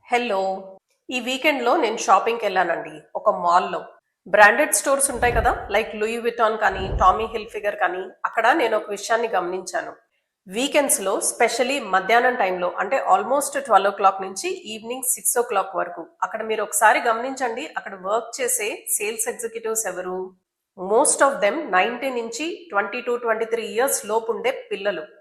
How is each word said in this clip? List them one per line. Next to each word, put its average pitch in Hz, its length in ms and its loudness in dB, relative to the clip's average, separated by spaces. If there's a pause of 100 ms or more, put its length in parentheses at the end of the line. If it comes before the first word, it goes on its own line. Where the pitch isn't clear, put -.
(120)
హలో, 240 300 0 (680)
ఈ 254 100 -4
వీకెండ్ 262 440 0
లో 247 200 4
నేను 220 140 0
షాపింగ్ 226 420 4
కి 214 60 -4
వెళ్ళానండి. 170 500 0 (200)
ఒక - 140 2
మాల్ 185 420 2
లో 160 100 -6 (460)
బ్రాండెడ్ 214 540 6
స్టోర్స్ 277 340 2
ఉంటాయి 240 240 2
కదా, 247 140 2 (220)
like 214 160 0 (100)
Louis 233 240 -2
Vuitton 226 380 0
కానీ, 190 220 0 (160)
Tommy 208 320 6
Hilfiger 208 500 -4
కానీ, 185 200 0 (220)
అక్కడ 226 220 2 (140)
నేను 220 160 2
ఒక 214 120 -4
విషయాన్ని 226 380 -2
గమనించాను. 180 680 -4 (540)
వీకెండ్స్ 254 540 0
లో, 190 100 0 (160)
specially 247 480 0 (180)
మధ్యాహ్నం 202 420 2
టైంలో, 180 460 0
అంటే 202 160 0 (140)
almost 233 420 2 (120)
ట్వెల్వ్ 196 260 4
o'clock 196 340 4
నుంచి 196 240 -6 (240)
ఈవినింగ్ 226 400 -10
సిక్స్ - 280 -2
o'clock 202 340 0
వరకు, 175 260 -4 (220)
అక్కడ 214 260 -6
మీరు 214 140 0
ఒకసారి 220 360 4 (100)
గమనించండి, 247 540 -2 (140)
అక్కడ 196 160 -10 (140)
వర్క్ 233 340 -4
చేసే 226 260 -2 (280)
సేల్స్ 220 380 -4
ఎగ్జిక్యూటివ్స్ 220 580 -6
ఎవరు? 180 260 -8 (640)
Most 214 480 2
of 262 60 2 (100)
them 208 120 2 (220)
నైన్టీన్ 240 440 -2
నుంచి 294 500 -8
ట్వంటీ 220 300 -2
టూ, 240 160 -2
ట్వంటీ 226 280 0
త్రీ 226 180 -4 (120)
ఇయర్స్ 247 300 0
లోపు 226 260 -2
ఉండే 208 200 -2 (200)
పిల్లలు. 190 340 -4 (160)